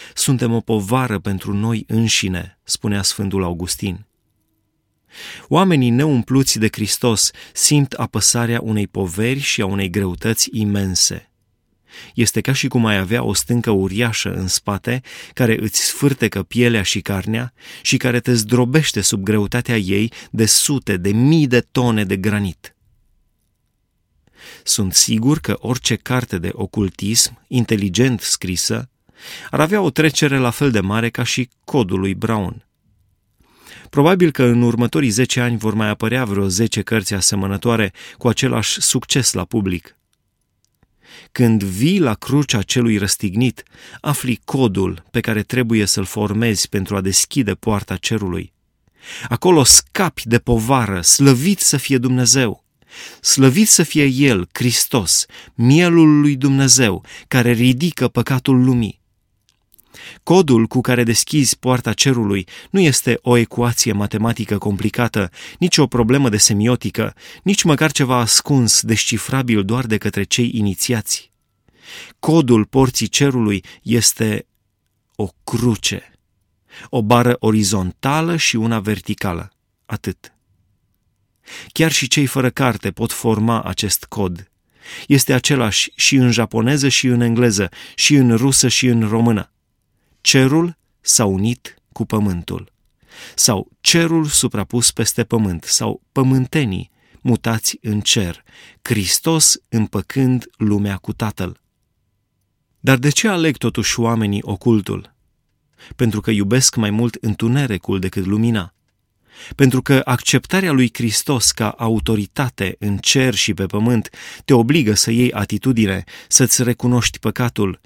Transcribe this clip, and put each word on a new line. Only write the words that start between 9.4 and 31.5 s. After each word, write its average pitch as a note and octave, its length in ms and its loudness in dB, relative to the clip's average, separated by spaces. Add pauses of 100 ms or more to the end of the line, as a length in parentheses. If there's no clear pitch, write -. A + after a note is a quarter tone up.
a G2+ 40 -2
unei G2 240 -2
greutăți G2 640 -2
imense. G2+ 760 -2 (880)
Este A2+ 280 0
ca C3+ 120 -2
și C#3 140 -2
cum B2 180 0
ai G#2+ 120 2
avea G2+ 260 -2
o G#2+ 100 -2
stâncă A#2 380 -2
uriașă G2 640 -2
în F#2 140 -6
spate, G#2 540 -4 (320)
care A2+ 260 0
îți - 260 -4
sfârtecă A2+ 580 0
pielea A#2 380 0
și F#2+ 200 -4
carnea A2 520 -4 (280)
și - 160 0
care B2 220 0
te B2 140 0
zdrobește B2 680 0
sub G2 220 -2
greutatea G#2+ 540 0
ei G2+ 340 0 (200)
de A2 140 2
sute A2 520 0
de F#2 140 -2
mii C#3+ 360 4
de A#2+ 120 4
tone A2+ 440 0
de G2 140 -2
granit. G2+ 580 -4 (1900)
Sunt F#2+ 300 -4
sigur A#2+ 460 0
că - 200 -4
orice A#2+ 360 -4
carte B2 420 -4
de F2 160 -6
ocultism, G2+ 920 -4
inteligent A2+ 760 0
scrisă, G#2 680 -6 (600)
ar C3+ 100 -8
avea F3+ 220 0
o F3 80 0
trecere C#3+ 480 0
la B2+ 120 2
fel C#3 220 0
de A2 80 0
mare G#2+ 300 -2
ca B2 140 -6
și B2 260 -4 (140)